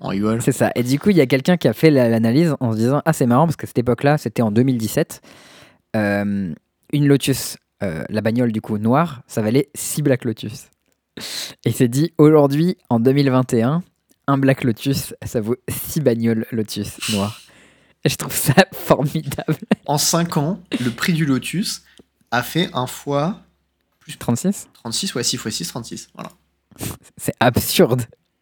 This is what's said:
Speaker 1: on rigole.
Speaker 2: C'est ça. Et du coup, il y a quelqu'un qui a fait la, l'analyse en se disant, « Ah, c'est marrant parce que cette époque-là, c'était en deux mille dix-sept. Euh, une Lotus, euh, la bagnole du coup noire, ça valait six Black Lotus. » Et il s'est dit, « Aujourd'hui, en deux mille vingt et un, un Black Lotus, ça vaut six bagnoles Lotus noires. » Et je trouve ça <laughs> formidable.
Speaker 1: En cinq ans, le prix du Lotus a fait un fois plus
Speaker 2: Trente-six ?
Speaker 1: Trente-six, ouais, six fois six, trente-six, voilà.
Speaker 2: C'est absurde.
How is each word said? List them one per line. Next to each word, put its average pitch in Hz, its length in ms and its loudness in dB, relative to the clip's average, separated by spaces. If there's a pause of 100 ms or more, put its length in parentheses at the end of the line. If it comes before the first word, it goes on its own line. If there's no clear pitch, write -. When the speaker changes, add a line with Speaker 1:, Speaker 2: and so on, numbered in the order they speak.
Speaker 1:
on - 80 -10
rigole. 107 340 -2
Speaker 2:
C'est 139 80 2
ça. 117 240 0
Et 120 80 0
du 131 160 0
coup, - 100 2
il 196 80 4
y 156 40 6
a 139 40 6
quelqu'un 135 320 2
qui - 100 0
a 113 60 4
fait - 160 4
la, 127 200 4
l'analyse 113 500 2
en 117 120 0
se 110 60 -2
disant, « 127 280 0
Ah, 160 80 0
c'est 143 120 0
marrant 123 220 4
parce 156 80 -2
que - 100 -10
cette - 140 -2
époque-là, 127 400 2
c'était - 240 -2
en 107 80 2
deux 110 100 4
mille 131 160 2
dix-sept. 110 440 -4 (760)
Euh, 101 580 -2 (400)
une 147 140 2
Lotus, 139 500 0 (240)
euh, 80 280 -6
la 104 120 -2
bagnole 117 300 0
du 107 100 -4
coup 110 160 -6
noire, 127 480 0
ça - 160 -4
valait 113 320 2
six - 300 -6
Black 135 220 2
Lotus. » 113 420 -8 (1000)
Et 135 40 2
il 117 40 -2
s'est 131 140 2
dit, « 139 320 0
Aujourd'hui, 151 580 6 (120)
en 117 100 2
deux 127 140 4
mille 139 180 4
vingt 127 220 2
et 113 100 2
un, 151 180 0 (460)
un 139 100 2
Black 139 260 2
Lotus, 135 520 -2 (100)
ça - 160 -4
vaut 110 140 -4 (120)
six - 340 -6
bagnoles 117 500 2
Lotus 107 600 -6
noires. » 104 280 -4 (640)
Et 156 40 4
je - 60 -2
trouve - 200 -10
ça - 180 0 (100)
<laughs> - 100 -2
formidable. - 840 -2 (300)
Speaker 1:
En 143 100 0
cinq 170 400 0
ans, 160 220 -2 (240)
le 123 80 -2
prix 170 220 -2
du 160 120 0
Lotus 139 560 -4 (480)
a 120 140 0
fait 170 300 -4
un 127 120 -4
fois 143 540 -4 (600)
plus - 180 -18
Speaker 2:
Trente-six ? - 560 -4
Speaker 1:
Trente-six, - 400 -8
ouais, 123 100 -4
six - 140 -2
fois - 140 -8
six, - 160 -8
trente-six, 117 480 -12
voilà. - 160 -14 (840)
Speaker 2:
C'est - 220 -6
absurde. 123 640 2 (380)